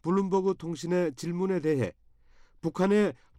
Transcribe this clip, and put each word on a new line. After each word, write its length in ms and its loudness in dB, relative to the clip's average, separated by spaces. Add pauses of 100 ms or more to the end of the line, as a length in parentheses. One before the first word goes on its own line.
블룸버그 560 0
통신의 560 -2
질문에 440 -2
대해 320 0 (680)
북한의 540 2 (240)